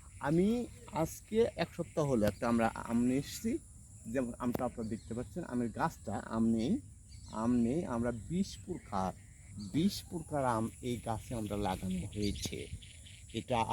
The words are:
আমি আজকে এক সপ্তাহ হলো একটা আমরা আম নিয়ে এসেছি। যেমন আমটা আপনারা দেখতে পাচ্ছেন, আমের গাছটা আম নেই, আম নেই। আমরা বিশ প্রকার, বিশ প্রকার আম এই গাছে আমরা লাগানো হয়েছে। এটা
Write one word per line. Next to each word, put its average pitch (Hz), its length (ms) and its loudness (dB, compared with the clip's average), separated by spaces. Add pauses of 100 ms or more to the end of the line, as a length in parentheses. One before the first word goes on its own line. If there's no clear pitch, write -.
(200)
আমি 160 260 6 (460)
আজকে - 460 0 (180)
এক 170 200 0
সপ্তাহ 165 340 0
হলো 120 160 6
একটা 104 260 2
আমরা 117 140 6 (240)
আম 117 80 4 (100)
নিয়ে 131 160 4
এসেছি। - 280 -2 (600)
যেমন 123 260 0
আমটা 123 260 0
আপনারা 117 240 -2
দেখতে 110 260 -6
পাচ্ছেন, 127 300 -6
আমের 123 240 0 (100)
গাছটা 135 360 -2 (220)
আম 113 80 4 (120)
নেই, 117 160 2 (680)
আম 120 80 4 (140)
নেই। 139 200 2
আমরা 120 260 0 (200)
বিশ 185 200 0 (160)
প্রকার, 101 440 -2 (640)
বিশ 170 380 2
প্রকার 156 340 -2
আম 113 260 4 (120)
এই 123 140 0 (100)
গাছে 113 340 -2
আমরা 104 160 -2
লাগানো 95 580 0
হয়েছে। 104 440 -2 (800)
এটা 117 200 2 (140)